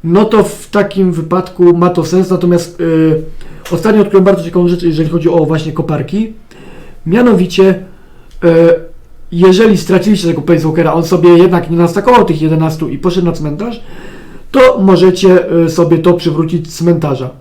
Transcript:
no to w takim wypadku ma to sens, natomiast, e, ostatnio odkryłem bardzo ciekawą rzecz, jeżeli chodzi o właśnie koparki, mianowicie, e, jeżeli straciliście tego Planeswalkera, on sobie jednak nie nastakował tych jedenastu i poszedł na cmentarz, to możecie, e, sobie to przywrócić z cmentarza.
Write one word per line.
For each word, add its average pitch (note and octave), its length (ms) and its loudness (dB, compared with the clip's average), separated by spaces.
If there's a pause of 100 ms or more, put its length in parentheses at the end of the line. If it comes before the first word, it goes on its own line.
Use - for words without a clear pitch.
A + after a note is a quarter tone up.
no F3 220 2
to A3 180 2
w - 260 -8
takim F#3+ 440 -2
wypadku F3 640 0
ma F3 120 2
to F3 160 -2
sens, F#3 240 0
natomiast, F3 520 -2
e, D#3+ 920 -4
ostatnio G#3+ 260 2
odkryłem F#3+ 220 2
bardzo F3+ 200 2
ciekawą F3 240 0
rzecz, F3 160 -2
jeżeli D#3+ 260 -2
chodzi E3 200 -2
o D#3+ 160 0
właśnie D#3 260 -4
koparki, G#3 640 -6 (720)
mianowicie, F#3+ 800 2 (600)
e, E3+ 320 4 (560)
jeżeli F#3 460 4
straciliście F#3+ 500 0
tego D#3+ 140 -2
Planeswalkera, D#3+ 520 0
on E3 100 -2
sobie F3 260 2
jednak F3 400 4
nie E3 80 -2
nastakował G3 480 2
tych D#3 160 -4
jedenastu D#3+ 480 -2
i - 80 -8
poszedł F3+ 300 -2
na E3 40 0
cmentarz, D#3+ 500 -8 (720)
to B3+ 280 4
możecie, F#3 680 4
e, E3 200 0
sobie E3 280 0
to E3+ 160 2
przywrócić E3 580 -4
z - 60 -16
cmentarza. D3 520 -2 (120)